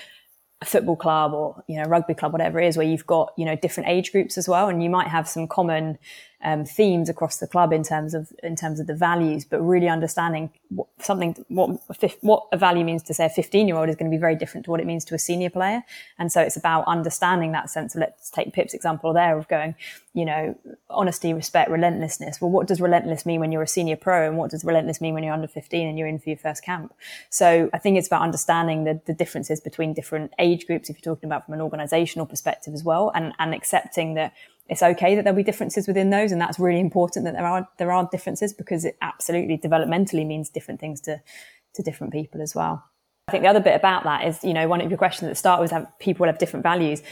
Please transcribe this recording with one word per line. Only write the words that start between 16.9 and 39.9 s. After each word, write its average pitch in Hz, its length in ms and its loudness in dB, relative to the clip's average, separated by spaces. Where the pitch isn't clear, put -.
that 160 180 -4
sense - 240 -8
of, 165 60 -4
let's - 280 -6
take - 240 -4
Pip's - 220 -2
example 160 380 -2
there 170 260 4
of 156 80 -8
going, 160 300 -2
you 170 100 -2
know, 156 340 -4
honesty, 170 420 0
respect, 160 380 2
relentlessness. 160 680 -2
Well, 175 100 0
what 185 160 4
does 175 140 0
relentless 175 440 2
mean 170 140 0
when 160 140 -2
you're 156 100 0
a 156 60 -4
senior 165 280 -2
pro, 175 300 2
and 156 100 -2
what 165 140 -4
does 156 140 -8
relentless 160 360 0
mean 160 140 -2
when 156 80 -4
you're 156 120 -4
under 156 120 -4
fifteen 165 400 -4
and 156 100 -6
you're 160 120 -4
in 156 100 -6
for 151 100 -10
your 151 100 -4
first 151 260 -8
camp? 175 280 -8
So 170 420 6
I 185 60 -2
think 196 200 4
it's 170 100 -2
about 170 140 2
understanding 165 600 0
the, 156 240 -2
the 165 80 -2
differences 156 460 -4
between 156 340 -6
different 151 460 -8
age 175 260 2
groups, - 240 -4
if 165 60 -12
you're 160 180 -6
talking 156 140 -12
about 151 160 -6
from 151 100 -12
an 156 60 -6
organizational 160 680 -2
perspective - 480 -8
as 147 80 -10
well, 170 320 0
and, 165 240 -4
and 160 160 -2
accepting - 600 -2
that 156 180 -2
it's - 140 -2
okay 175 340 6
that 208 80 2
there'll 196 120 4
be 202 60 2
differences 208 460 -2
within 196 220 4
those, 208 200 4
and 175 100 0
that's 165 180 -2
really 180 220 4
important 175 440 2
that 165 100 -4
there 180 100 -4
are, 185 240 -2
there 175 120 0
are 180 200 2
differences, 185 420 -4
because 170 320 -6
it - 180 -4
absolutely 165 560 -2
developmentally 160 640 0